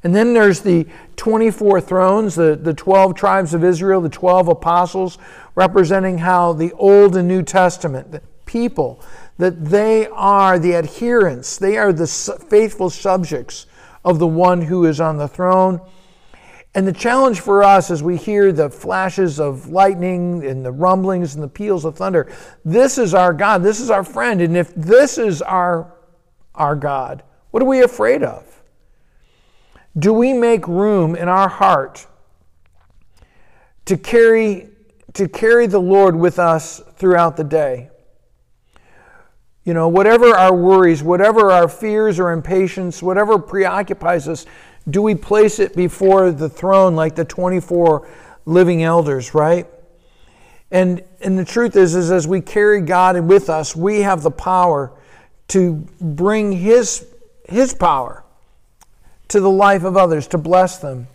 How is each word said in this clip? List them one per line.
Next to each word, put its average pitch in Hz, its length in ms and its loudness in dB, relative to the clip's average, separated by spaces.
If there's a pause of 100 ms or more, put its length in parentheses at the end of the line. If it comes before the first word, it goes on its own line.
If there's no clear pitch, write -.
And 175 140 0
then 233 160 2
there's 208 300 4
the 170 240 0 (300)
twenty-four 220 680 0
thrones, 185 520 0
the, 156 220 2
the 151 160 -4
twelve 190 420 2
tribes 190 380 -2
of 165 100 -2
Israel, 185 380 0
the 165 80 -4
twelve 180 400 0
apostles, 175 680 -2 (360)
representing 190 640 2
how 175 380 0
the 165 180 -4
Old 202 420 4
and 180 140 0
New 185 140 0
Testament, 170 680 -2
the 151 120 -16 (240)
people, 226 580 -6 (320)
that 175 300 -4
they 214 400 0
are 196 520 2
the 175 160 0
adherents, 170 840 -2
they 196 180 -2
are 208 160 0
the 165 140 -2
su-, - 320 -10 (100)
faithful 208 400 0
subjects 170 760 -6 (360)
of 180 160 0
the 170 80 0
one 175 360 0
who 170 240 0
is 156 120 0
on 160 200 -2
the 147 100 -6
throne. 185 500 0 (960)
And 190 140 -2
the 190 60 -4
challenge 247 460 0
for 202 220 2
us 196 280 4
as 156 120 -4
we 175 140 -2
hear 202 340 2
the 151 200 -2
flashes 180 680 -4
of 139 300 -6
lightning 175 800 -2
and 131 180 -8
the 127 80 -8
rumblings 180 640 -2
and 151 100 -10
the 143 40 -12
peals 196 360 -6
of 160 120 -8
thunder, 185 360 -4 (320)
this 240 320 2
is 220 160 -2
our 180 220 2
God, 196 280 0
this 208 160 0
is 240 120 -8
our 196 120 0
friend. 208 380 -4
And 170 160 0
if 175 180 -4
this 226 440 2
is 196 240 -4
our, 175 500 -4 (600)
our 147 200 -2
God, 139 500 -8 (260)
what 254 120 -2
are 262 40 2
we 262 160 2
afraid 247 400 0
of? - 400 -12 (1400)
Do 196 160 2
we 247 180 2
make 233 340 0
room 175 480 0
in 175 140 -6
our 185 220 0
heart 175 560 -2 (1800)
to 185 140 -4
carry, 226 720 2 (420)
to 196 160 -4
carry 233 380 2
the 202 120 0
Lord 185 380 4
with 170 220 0
us 165 420 -2 (160)
throughout 170 400 2
the 160 80 -6
day? 139 460 -4 (1700)
You 170 100 -4
know, 165 140 0
whatever 214 400 4
our 185 280 6
worries, 175 460 4
whatever 196 500 4
our 175 160 4
fears 214 500 -2
or 180 140 -2
impatience, 180 720 -4
whatever 202 360 0
preoccupies 180 880 -4
us, 160 200 -10 (440)
do 170 100 -2
we 214 140 0
place 214 460 0
it 190 160 -2
before 185 560 2
the 156 160 -6
throne 185 480 2
like 160 180 -2
the 165 100 -4
twenty-four 175 840 -2 (380)
living 170 360 2
elders, 151 500 -2
right? 165 360 0 (1040)
And, 180 320 0 (160)
and 190 180 -2
the 185 60 -4
truth 233 320 -2
is, 185 180 4
is 175 160 -2
as 175 160 0
we 185 140 -2
carry 208 400 0
God 180 400 0
with 190 280 4
us, 156 280 -4
we 202 240 -2
have 190 240 -2
the 156 80 0
power 175 600 -2 (560)
to 175 380 -2 (140)
bring 190 500 -2
his, 202 560 0 (420)
his 254 260 -2
power 143 500 -2 (1040)
to 208 100 0
the 196 100 2
life 196 360 2
of 185 120 -2
others, 165 300 2
to 175 120 -4
bless 175 400 0
them. 127 360 -12